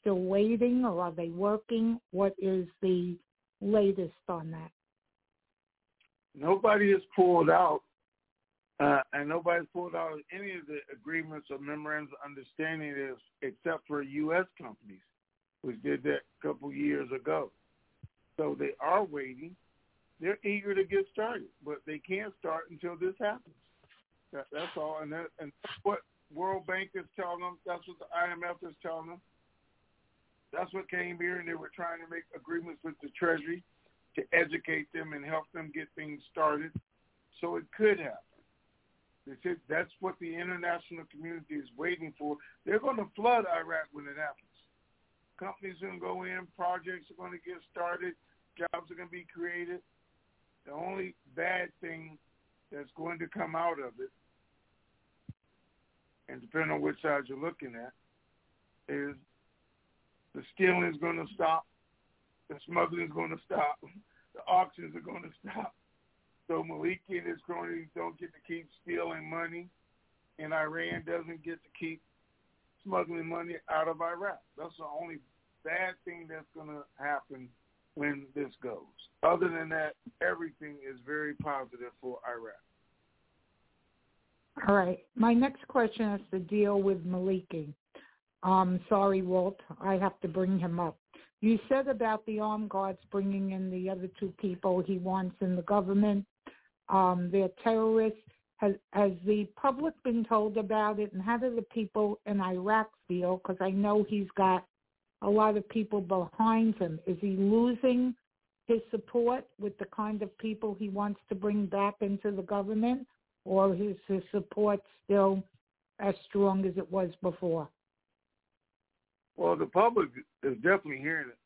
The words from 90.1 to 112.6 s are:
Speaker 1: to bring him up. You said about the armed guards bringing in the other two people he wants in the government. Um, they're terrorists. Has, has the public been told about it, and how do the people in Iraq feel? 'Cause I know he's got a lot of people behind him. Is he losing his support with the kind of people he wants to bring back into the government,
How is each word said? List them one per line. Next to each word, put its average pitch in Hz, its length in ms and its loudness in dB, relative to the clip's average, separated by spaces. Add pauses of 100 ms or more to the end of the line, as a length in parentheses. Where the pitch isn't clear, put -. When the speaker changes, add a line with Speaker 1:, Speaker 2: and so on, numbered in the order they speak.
Speaker 1:
to 190 60 -4
bring 185 320 2
him 170 200 0
up. 170 180 -2 (420)
You 220 180 4 (120)
said 262 180 4
about 220 380 0
the 214 140 -4
armed 214 300 -2
guards 196 300 -2 (120)
bringing 196 400 0
in 190 200 -2
the 185 180 -2
other 185 200 -4 (100)
two 190 200 -4
people 180 420 0
he 185 160 0
wants 185 420 -2
in 185 160 2
the 180 60 -2
government. 202 640 4 (640)
Um, 180 420 4
they're 190 180 4 (140)
terrorists. 220 560 4 (380)
Has, 202 160 2 (180)
has 202 200 4 (140)
the 208 200 4 (100)
public 285 380 0 (100)
been 233 220 2
told 214 320 2
about 214 420 2
it, 208 140 -2
and 185 80 -4
how 233 160 2
do 247 160 0
the 226 80 0
people 214 640 0
in 202 160 0
Iraq 190 480 2 (180)
feel? 180 320 2
'Cause 185 220 -4
I 190 80 2
know 208 340 4
he's 202 320 -2
got 185 300 4 (560)
a 202 80 0
lot 214 260 6
of 202 140 -2
people 208 320 0
behind 220 760 4
him. 160 300 -2
Is 180 160 0
he 196 160 0
losing 240 760 4 (540)
his 226 140 4 (100)
support 240 540 0 (120)
with 202 200 -6
the 196 80 -6
kind 214 360 -4
of 202 160 -8
people 214 400 -4
he 202 120 -4
wants 202 400 -4
to 202 60 -2
bring 208 300 0
back 196 360 0
into 202 300 -2
the 190 120 -4
government, 214 640 0 (380)